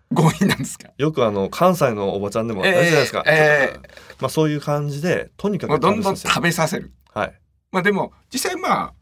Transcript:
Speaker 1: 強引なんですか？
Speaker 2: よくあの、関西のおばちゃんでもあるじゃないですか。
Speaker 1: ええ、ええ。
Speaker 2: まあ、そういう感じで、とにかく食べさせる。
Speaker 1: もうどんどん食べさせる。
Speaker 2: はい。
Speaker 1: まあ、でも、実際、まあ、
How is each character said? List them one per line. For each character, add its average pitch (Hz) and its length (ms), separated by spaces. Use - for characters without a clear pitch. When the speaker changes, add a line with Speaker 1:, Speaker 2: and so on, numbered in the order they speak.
Speaker 1:
強 156 160
引 196 80
な - 60
ん - 40
で 139 60
す - 140
か？ - 200
Speaker 2:
よ 151 140
く 135 120
あ 107 60
の、 98 180
関 180 280
西 131 160
の 98 220
お 98 60
ば 101 100
ち 113 80
ゃ 113 40
ん 117 60
で 110 60
も 92 80
あ - 40
る 190 60
じ 175 60
ゃ 175 40
な 170 60
い - 40
で 139 140
す - 60
か。 98 140
Speaker 1:
え 147 480
え、 - 20
え - 80
え。 - 60
Speaker 2:
ま 135 60
あ、 - 20
そ 156 180
う 151 40
い 147 60
う 143 40
感 147 280
じ 143 140
で、 135 340
と 202 120
に 208 100
か 117 100
く 147 60
食 160 60
べ - 0
さ 185 100
せ - 0
る。 - 60
Speaker 1:
も - 40
う - 40
ど 196 60
ん - 20
ど - 0
ん - 40
食 - 240
べ 170 120
さ 160 160
せ - 120
る。 - 120
Speaker 2:
は 107 140
い。 - 80
Speaker 1:
ま 185 100
あ、 - 20
で 202 100
も、 170 200
実 277 180
際、 381 100
ま 262 200
あ、 - 220